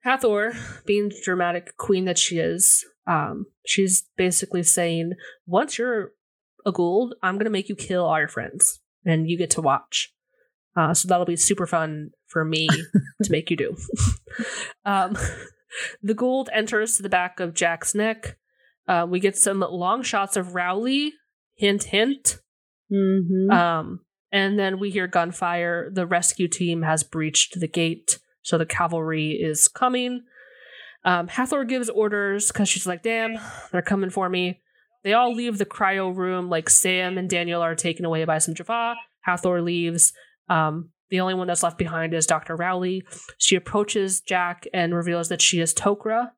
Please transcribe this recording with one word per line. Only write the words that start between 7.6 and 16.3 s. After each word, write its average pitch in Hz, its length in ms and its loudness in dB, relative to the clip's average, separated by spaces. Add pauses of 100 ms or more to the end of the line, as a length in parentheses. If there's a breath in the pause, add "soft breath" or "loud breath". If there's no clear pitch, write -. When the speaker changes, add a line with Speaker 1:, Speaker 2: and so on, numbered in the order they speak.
Speaker 1:
you 196 80 -6
kill 180 280 -2
all 156 140 2
your 151 80 0
friends, - 540 -2 (240)
and 160 260 2
you 170 80 -2
get 170 120 -2
to - 100 0
watch. - 520 0 (640)
Uh, 165 180 2
so - 120 0
that'll 180 200 2
be 170 100 -2
super 185 300 2
fun 156 440 -4 (160)
for 160 180 0
me 160 220 0
Speaker 2:
<laughs> - 560 0
Speaker 1:
to 202 80 0
make 160 200 0
you 165 60 0
do." - 240 -4
<laughs> - 1040 -4
Um, 196 320 2 (840 loud breath)
the 208 120 2
Goa'uld 254 380 0